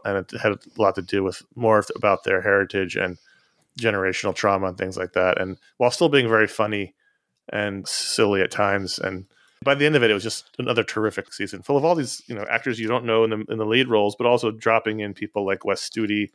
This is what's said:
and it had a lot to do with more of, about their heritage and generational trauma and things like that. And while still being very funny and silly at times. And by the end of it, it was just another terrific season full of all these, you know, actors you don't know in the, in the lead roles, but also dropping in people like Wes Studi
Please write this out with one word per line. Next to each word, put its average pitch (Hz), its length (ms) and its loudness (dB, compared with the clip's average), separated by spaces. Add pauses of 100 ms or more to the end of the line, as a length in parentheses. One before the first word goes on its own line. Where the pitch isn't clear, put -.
and 98 140 -2
it 95 200 -10
had 107 140 2
a 98 60 -8 (180)
lot 98 180 2
to 98 60 -4
do 98 200 -2
with 92 200 -4 (140)
more 110 240 4
of, - 160 -2
about 101 280 2
their 95 180 2
heritage 98 540 0
and 90 220 -2 (600)
generational 101 560 0
trauma 98 340 0
and 92 100 -6
things 95 180 -6
like 92 180 -6
that. 92 280 2
And 95 160 -6 (200)
while 123 140 2
still 175 160 4
being 135 220 4
very 110 180 4
funny 104 480 -4 (560)
and 101 360 -6
silly - 540 0
at - 100 0
times. 98 480 -2
And 95 260 -8 (400)
by 139 100 2
the 143 100 2
end 151 120 4
of 123 60 4
it, 113 60 6
it 107 40 4
was 98 100 -2
just - 220 -8 (140)
another 123 240 0
terrific - 500 -4
season 101 280 -8
full 143 160 0
of 135 60 2
all 170 120 2
these, 143 320 -4
you 120 80 -10
know, 104 140 -8
actors 113 300 -2
you 110 80 -4
don't 120 180 -2
know 113 200 4
in 110 60 0
the, 110 180 -4
in 113 80 -4
the 110 80 -2
lead 123 240 2
roles, 104 260 2
but 120 120 0
also 120 240 4
dropping 110 500 0
in 101 120 -8
people 101 320 -6
like 98 200 -2
Wes - 240 -2
Studi 104 460 -2